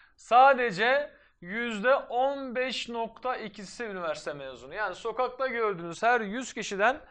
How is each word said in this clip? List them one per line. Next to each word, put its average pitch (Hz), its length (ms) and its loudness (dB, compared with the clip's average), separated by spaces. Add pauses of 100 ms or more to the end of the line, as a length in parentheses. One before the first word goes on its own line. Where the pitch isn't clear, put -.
(160)
sadece 247 1000 4 (280)
yüzde 226 540 0
on 262 600 -2
beş 254 340 -4
nokta 233 480 -4
ikisi 208 460 -12
üniversite 170 500 -6
mezunu. 131 400 -14
Yani 196 220 -4
sokakta 247 520 -2
gördüğünüz 202 560 -4
her 233 180 4
yüz 220 320 -6
kişiden 214 580 0